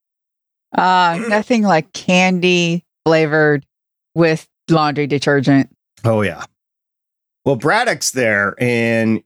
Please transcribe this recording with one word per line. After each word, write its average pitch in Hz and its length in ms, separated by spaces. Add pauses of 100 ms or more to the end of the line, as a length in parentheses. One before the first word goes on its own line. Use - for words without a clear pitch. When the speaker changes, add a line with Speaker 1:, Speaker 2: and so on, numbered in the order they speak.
(760)
Speaker 1:
Uh, 180 520
nothing 214 340
like 175 300
candy 180 920 (200)
flavored 156 600 (520)
with 160 320 (220)
laundry 147 360
detergent. 139 680 (300)
Speaker 2:
Oh, 110 180
yeah. 87 220 (1000)
Well, 139 120
Braddock's 180 540
there, 104 480
and 117 680